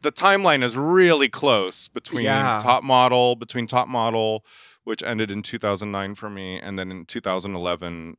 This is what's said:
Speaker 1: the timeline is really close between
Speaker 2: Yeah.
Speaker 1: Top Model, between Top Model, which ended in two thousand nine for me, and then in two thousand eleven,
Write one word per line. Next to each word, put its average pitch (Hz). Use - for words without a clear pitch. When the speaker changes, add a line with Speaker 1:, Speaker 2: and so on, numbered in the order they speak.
Speaker 1:
the 147
timeline 185
is 120
really 160
close 107
between -
Speaker 2:
Yeah. 135
Speaker 1:
Top 123
Model, 123
between 117
Top 123
Model, 113
which 113
ended 110
in 104
two 113
thousand 101
nine 98
for 107
me, 95
and 98
then 92
in 92
two -
thousand 95
eleven, 87